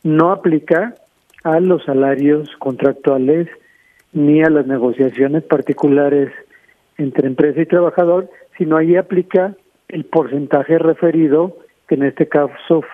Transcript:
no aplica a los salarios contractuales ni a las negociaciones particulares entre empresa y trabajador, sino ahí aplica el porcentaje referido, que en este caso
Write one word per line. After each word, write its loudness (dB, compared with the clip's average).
no 2
aplica -2
a 0
los 0
salarios 0
contractuales -2
ni 2
a 2
las 0
negociaciones -2
particulares 0
entre -2
empresa 0
y 0
trabajador, 0
sino 0
ahí 2
aplica -2
el -10
porcentaje -2
referido, 0
que 0
en -2
este -2
caso -2